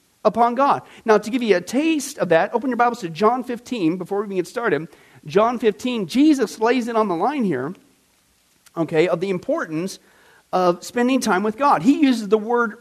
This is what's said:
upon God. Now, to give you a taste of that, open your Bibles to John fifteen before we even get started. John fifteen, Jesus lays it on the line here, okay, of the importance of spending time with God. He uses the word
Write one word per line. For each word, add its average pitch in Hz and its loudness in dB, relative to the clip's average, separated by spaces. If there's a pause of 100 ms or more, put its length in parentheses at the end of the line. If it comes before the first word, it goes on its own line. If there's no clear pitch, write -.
(240)
upon 233 2
God. 247 0 (220)
Now, 214 4
to 208 -4
give 247 -2
you 208 2
a 180 -4
taste 294 -2
of 180 -2
that, 170 2
open 240 -2
your 240 -2
Bibles 240 0
to 226 -8
John 214 0
fifteen 214 -4
before 190 -6
we 220 -4
even 196 -6
get 170 -2
started. 165 -2 (380)
John 214 2
fifteen, 226 -2
Jesus 262 2
lays 233 0
it 233 -4
on 214 2
the 180 -2
line 240 0
here, 147 -2 (1040)
okay, 165 2
of 175 0
the 190 -4
importance 185 -4 (520)
of 180 0
spending 247 0
time 196 0
with 214 -2
God. 233 2
He 294 4
uses 233 2
the 214 4
word 233 -2